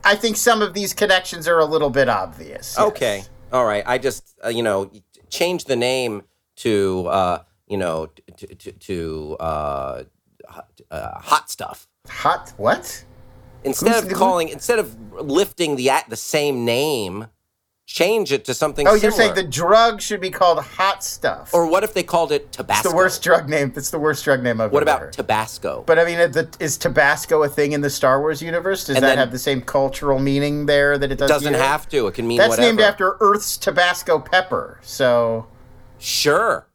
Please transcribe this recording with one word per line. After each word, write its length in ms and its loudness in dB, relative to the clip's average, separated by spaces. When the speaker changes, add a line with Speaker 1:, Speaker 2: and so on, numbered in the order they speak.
Speaker 1:
I 100 4
think 220 -2
some 260 2
of 120 -2
these 200 -6
connections 540 0
are 100 4
a 60 4
little 260 0
bit 180 2
obvious. 680 -6
Yes. 20 -2
Speaker 2:
Okay. 460 0
All 140 2
right. 200 0
I 120 0
just, 460 -6
uh, 40 -4
you 140 -2
know, 280 -2
change 340 -2
the 120 0
name 460 -2
to, 520 0
uh, 340 0
you 100 -6
know, 300 -4
t-, 400 -20
t-, 80 -20
t-, 180 -18
to, 680 -8
uh, 640 -6
hot, 200 -20
uh, 300 -10
Hot 300 0
Stuff. 380 -14
Speaker 1:
Hot 480 -4
what? 480 -2
Speaker 2:
Instead 300 0
Speaker 1:
Who's 100 2
Speaker 2:
of 60 -8
Speaker 1:
who? 60 -4
Speaker 2:
calling, 320 2
instead 300 -2
of 180 -6
lifting 640 -2
the, 140 0
at 180 0
the 80 -10
same 480 -2
name, 640 -2
change 440 0
it 120 -2
to 100 -6
something 320 0
Speaker 1:
Oh, 60 8
you're 200 4
Speaker 2:
similar. 40 -2
Speaker 1:
saying 180 2
the 100 0
drug 560 2
should 200 -6
be 100 -6
called 300 4
Hot 440 -2
Stuff? 500 -6
Speaker 2:
Or 140 4
what 160 4
if 100 -8
they 100 -2
called 280 0
it 200 -4
Tabasco? 360 0
Speaker 1:
It's 20 2
the 60 0
worst 280 2
drug 240 4
name. 280 0
It's 140 -6
the 80 -6
worst 260 -2
drug 180 2
name 180 0
I've 120 0
Speaker 2:
What 100 4
Speaker 1:
ever 80 2
Speaker 2:
about 120 2
Speaker 1:
heard. 120 -14
Speaker 2:
Tabasco? 720 -4
Speaker 1:
But 120 6
I 60 6
mean, 140 -2
the, 160 -2
is 180 -4
Tabasco 680 2
a 40 0
thing 240 0
in 100 -2
the 80 0
Star 300 2
Wars 220 -2
universe? 420 -4
Does 120 -2
Speaker 2:
And 80 4
Speaker 1:
that 60 6
Speaker 2:
then 80 2
Speaker 1:
have 140 0
the 60 -8
same 240 -2
cultural 580 0
meaning 460 0
there 320 4
that 140 -2
it 60 -4
does 120 2
Speaker 2:
Doesn't 240 2
Speaker 1:
here? 80 2
Speaker 2:
have 280 0
to. 180 2
It 60 -4
can 120 -4
mean 120 0
Speaker 1:
That's 120 6
Speaker 2:
whatever. 180 4
Speaker 1:
named 120 2
after 400 2
Earth's 360 2
Tabasco 640 0
pepper. 640 -2
So 640 0
Speaker 2:
Sure. 760 0